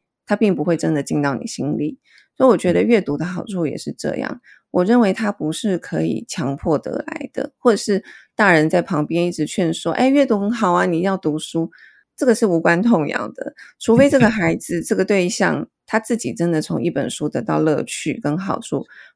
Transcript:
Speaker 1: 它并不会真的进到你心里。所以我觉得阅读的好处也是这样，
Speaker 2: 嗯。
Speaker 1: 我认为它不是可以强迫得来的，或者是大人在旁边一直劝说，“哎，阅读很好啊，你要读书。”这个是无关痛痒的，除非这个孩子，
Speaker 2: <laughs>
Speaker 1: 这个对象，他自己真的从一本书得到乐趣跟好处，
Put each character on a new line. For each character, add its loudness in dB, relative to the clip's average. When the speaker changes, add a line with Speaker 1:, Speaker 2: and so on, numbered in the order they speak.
Speaker 1:
它 0
并 2
不 -2
会 0
真 -2
的 -2
进 -2
到 -2
你 -10
心 -6
里。 -6
所 4
以 8
我 6
觉 0
得 2
阅 4
读 -4
的 -4
好 -6
处 -4
也 -4
是 -10
这 -6
样， -6
Speaker 2:
嗯。 -14
Speaker 1:
我 2
认 4
为 4
它 -4
不 -4
是 -2
可 -4
以 -4
强 -4
迫 0
得 -6
来 -10
的， -6
或 2
者 4
是 -2
大 4
人 6
在 2
旁 -2
边 0
一 -4
直 -4
劝 0
说 -4
，“哎， 2
阅 4
读 2
很 -2
好 2
啊， 4
你 0
要 0
读 -2
书。” -4
这 0
个 6
是 0
无 2
关 2
痛 4
痒 -6
的， -12
除 2
非 6
这 4
个 6
孩 0
子， -6
Speaker 2:
<laughs> -
Speaker 1:
这 -2
个 2
对 2
象， -2
他 -2
自 -4
己 -6
真 0
的 2
从 -4
一 0
本 -4
书 -6
得 -4
到 0
乐 2
趣 -6
跟 -2
好 -4
处， -6